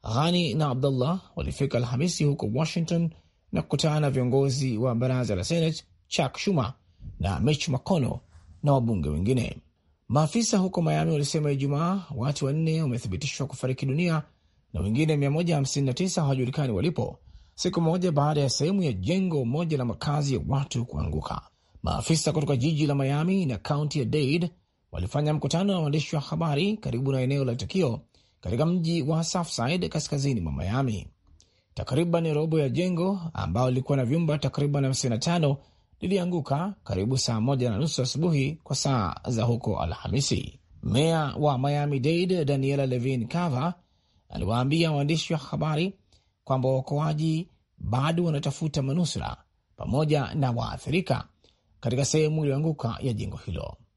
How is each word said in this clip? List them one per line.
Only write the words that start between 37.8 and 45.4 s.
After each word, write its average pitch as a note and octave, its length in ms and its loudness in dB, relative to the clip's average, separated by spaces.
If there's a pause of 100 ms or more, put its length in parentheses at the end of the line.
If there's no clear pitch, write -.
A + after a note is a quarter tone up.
asubuhi D3 640 0
kwa C#3 120 -4
saa A#2+ 380 0 (140)
za A2 160 0
huko A#2 360 0
Alhamisi. - 800 -2 (240)
Meya D#3+ 380 2 (180)
wa D3 200 2
Miami-Dade, D3 840 2
Daniela C#3 420 2
Levine B2+ 400 0
Carver, E3 480 -2 (540)
aliwaambia C#3 640 2
waandishi D3+ 400 0
wa D#3 60 0
habari D#3 560 -2 (500)